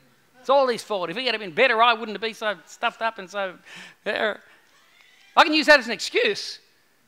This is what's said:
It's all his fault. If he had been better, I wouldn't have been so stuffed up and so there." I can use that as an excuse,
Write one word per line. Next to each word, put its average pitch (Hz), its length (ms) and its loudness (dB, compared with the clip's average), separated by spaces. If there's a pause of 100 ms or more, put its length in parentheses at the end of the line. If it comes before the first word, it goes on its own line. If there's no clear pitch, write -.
(400)
It's - 100 -4
all 269 180 4
his 226 160 -2
fault. 180 260 -6
If 180 80 -10
he 262 80 -6
had 220 140 -2
been 185 140 -12
better, 226 280 2
I 233 120 6
wouldn't 220 220 -8
have 190 60 -14
been 226 140 -6
so 214 200 -6 (120)
stuffed - 340 -8
up 226 160 -4
and 185 100 -14
so 190 300 -8 (460)
there." 214 400 -4 (920)
I 285 80 8
can 311 100 0
use 311 120 0
that 294 140 8
as 226 80 -8
an 240 40 -6
excuse, - 680 -4 (480)